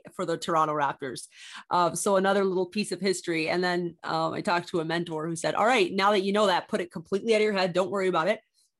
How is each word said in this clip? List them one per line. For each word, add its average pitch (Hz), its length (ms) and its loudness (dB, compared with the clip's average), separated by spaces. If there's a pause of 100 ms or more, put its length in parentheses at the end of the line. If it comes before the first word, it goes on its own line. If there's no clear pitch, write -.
(140)
for 185 120 -6
the 165 100 -2
Toronto 156 380 0
Raptors. 139 540 -4 (420)
Um, 175 240 2
so 202 200 0
another 196 300 4
little 185 220 0
piece 202 240 -4
of 180 100 -6
history. 175 480 -2
And 175 140 0
then, 175 420 -2
um, 160 300 -2
I - 60 -6
talked 175 280 -2
to 175 120 -2
a 156 40 -2
mentor 165 420 -4
who 165 100 -6
said, 160 180 -2
"All 208 120 2
right, 226 260 4
now 196 180 2
that 208 120 4
you 196 100 0
know 208 140 4
that, 175 220 2
put 208 120 -2
it 175 120 -8
completely 196 420 -2
out 214 60 4
of 214 40 2
your 214 80 2
head. 185 200 0
Don't 185 180 0
worry 190 180 0
about 170 200 2
it 233 120 0 (400)